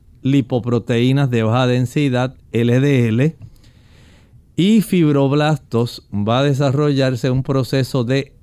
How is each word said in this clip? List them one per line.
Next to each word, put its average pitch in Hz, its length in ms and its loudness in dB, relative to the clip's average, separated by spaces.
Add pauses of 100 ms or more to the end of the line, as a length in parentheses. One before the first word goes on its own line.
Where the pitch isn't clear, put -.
(220)
lipoproteínas 127 1080 0
de 120 140 0
baja 120 240 0
densidad, 127 680 -2 (160)
L 120 280 2
D 135 280 2
L, 127 280 0 (1200)
y 196 260 4
fibroblastos, 147 1300 0
va 104 260 -2
a 139 60 0
desarrollarse 135 840 0
un 127 120 -2
proceso 131 600 -2
de 131 380 -4